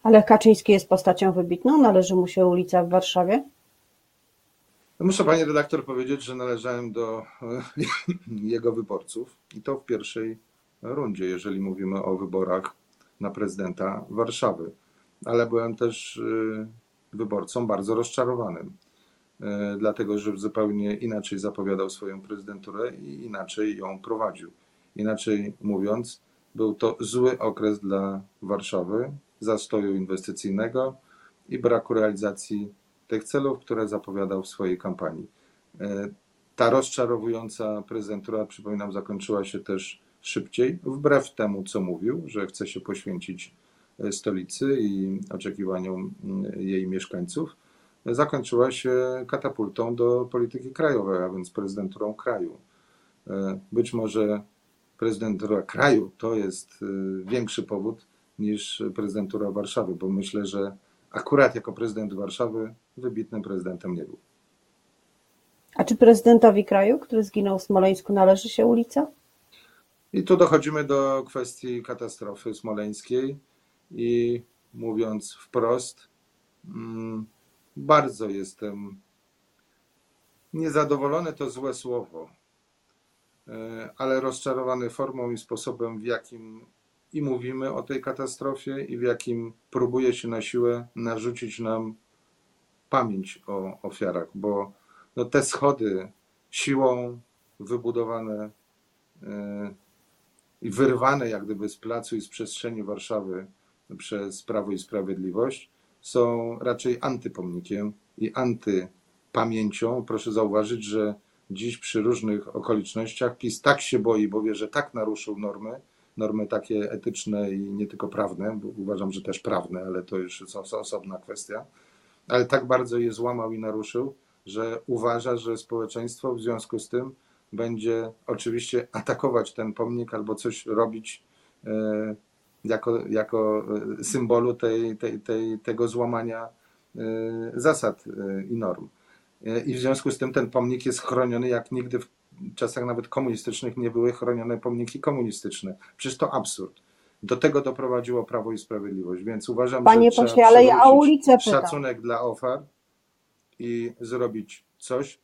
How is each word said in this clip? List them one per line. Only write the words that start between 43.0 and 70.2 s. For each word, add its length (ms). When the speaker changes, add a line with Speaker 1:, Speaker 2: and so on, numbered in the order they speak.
Speaker 2:
e, 120
stolicy 680
i 400
oczekiwaniom, 840
mm, 360
jej 260
mieszkańców, 680
zakończyła 640
się 580
katapultą 680
do 380
polityki 380
krajowej, 520
a 60
więc 220
prezydenturą 640
kraju. 440
E, 340
być 200
może 500
prezydentura 640
kraju 560
to 160
jest, 360
e, 40
większy 380
powód 440
niż 440
prezydentura 560
Warszawy, 440
bo 140
myślę, 380
że 300
akurat 440
jako 180
prezydent 420
Warszawy 600
wybitnym 460
prezydentem 520
nie 100
był. 140
Speaker 1:
A 100
czy 120
prezydentowi 680
kraju, 340
który 240
zginął 360
w 40
Smoleńsku, 500
należy 360
się 180
ulica? 400
Speaker 2:
I 120